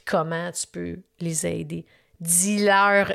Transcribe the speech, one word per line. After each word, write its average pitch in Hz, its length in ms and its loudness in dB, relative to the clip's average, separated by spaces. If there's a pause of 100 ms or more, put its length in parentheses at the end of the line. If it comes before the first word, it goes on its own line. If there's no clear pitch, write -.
comment 165 480 -2
tu - 140 -8
peux 175 340 -10 (200)
les 165 260 -4
aider. 165 380 -6 (360)
Dis-leur 196 960 4